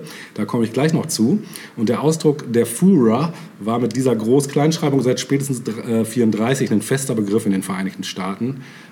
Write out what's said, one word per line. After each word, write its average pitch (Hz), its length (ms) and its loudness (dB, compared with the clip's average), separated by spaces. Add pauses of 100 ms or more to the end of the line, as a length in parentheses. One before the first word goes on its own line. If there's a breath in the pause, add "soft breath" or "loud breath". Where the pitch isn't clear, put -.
(360 loud breath)
Da 104 100 -4
komme 117 200 0
ich 110 80 -6
gleich 143 200 2
noch 127 140 0
zu. 151 340 2 (340 loud breath)
Und 110 140 -2
der 113 140 0
Ausdruck 160 400 2 (100)
der 117 140 4
Führer 160 680 4 (260 loud breath)
war 110 200 -2
mit 113 160 0
dieser 127 200 2
Groß-Kleinschreibung 139 840 2
seit 127 180 2
spätestens 135 440 -2
dr-, 110 240 -8 (140)
äh, 107 40 2
vierunddreißig 113 680 0
ein 101 120 2
fester 135 320 -2
Begriff 107 320 0
in 101 60 2
den 95 100 -2
Vereinigten 95 400 -6
Staaten. 98 540 -6 (340 loud breath)